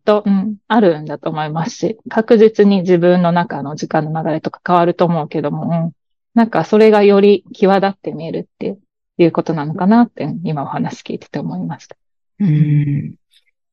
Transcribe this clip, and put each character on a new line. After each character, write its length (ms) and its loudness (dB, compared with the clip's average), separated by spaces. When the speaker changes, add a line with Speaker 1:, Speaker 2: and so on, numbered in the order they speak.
Speaker 1:
と、 200 2
う 60 0
ん、 260 -2
あ 140 2
る 200 2
ん 40 -12
だ 140 -10
と 100 -10
思 160 -6
い 60 -6
ま 160 -6
す 100 -12
し、 220 -6
確 300 2
実 280 4
に 140 2
自 160 2
分 260 4
の 80 2
中 320 -2
の 140 -10
時 100 -10
間 240 -2
の 140 -6
流 60 -2
れ 100 -4
と 100 -8
か 160 -14
変 100 2
わ 80 4
る 100 0
と 100 0
思 200 0
う 40 -12
け 140 -6
ど 80 -4
も、 180 -6
う 40 -6
ん。 40 -10
な 100 2
ん 60 -2
か 140 -2
そ 140 0
れ 120 6
が 140 4
よ 160 6
り 320 4
際 260 2
立 80 0
っ 80 -4
て 180 -12
見 140 -12
え 60 -10
る 200 -10
っ 60 -20
て 200 -10
い 80 4
う 60 0
こ 100 -2
と 100 -6
な 140 -6
の 80 -6
か 120 -2
な 180 6
っ 60 -2
て、 140 -10
う 40 -6
ん、 160 -8
今 180 -6
お 40 -10
話 360 -8
聞 120 -12
い 40 -10
て 100 -20
て 100 -8
思 180 -8
い 100 -8
ま 120 -10
し 80 -20
た。 100 -20
Speaker 2:
う 60 0
ん。 680 0